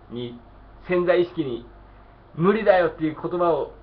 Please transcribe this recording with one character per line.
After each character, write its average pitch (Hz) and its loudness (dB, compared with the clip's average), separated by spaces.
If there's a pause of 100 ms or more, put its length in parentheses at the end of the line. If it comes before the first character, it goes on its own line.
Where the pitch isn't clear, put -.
(100)
に、 120 -12 (480)
潜 180 0
在 180 2
意 - 2
識 160 -6
に、 117 -8 (680)
「無 185 4
理 214 -2
だ 190 6
よ」 170 2
っ - -2
て 156 -8
い 151 0
う - -12
言 170 -6
葉 170 2
を 143 -2